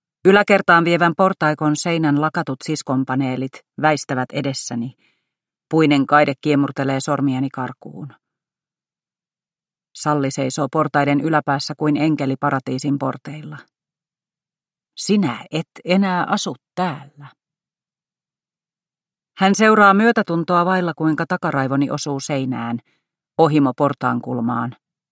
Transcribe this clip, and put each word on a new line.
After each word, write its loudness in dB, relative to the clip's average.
Yläkertaan 4
vievän 2
portaikon 0
seinän 0
lakatut -4
siskonpaneelit -4
väistävät -2
edessäni. -6
Puinen 4
kaide 4
kiemurtelee 0
sormiani -2
karkuun. -12
Salli 0
seisoo -4
portaiden 0
yläpäässä -2
kuin 0
enkeli 0
paratiisin -2
porteilla. -10
"Sinä 0
et -4
enää 0
asu -4
täällä." -8
Hän 4
seuraa 6
myötätuntoa 2
vailla, 0
kuinka -2
takaraivoni -2
osuu -6
seinään, -6
ohimo 4
portaankulmaan, -2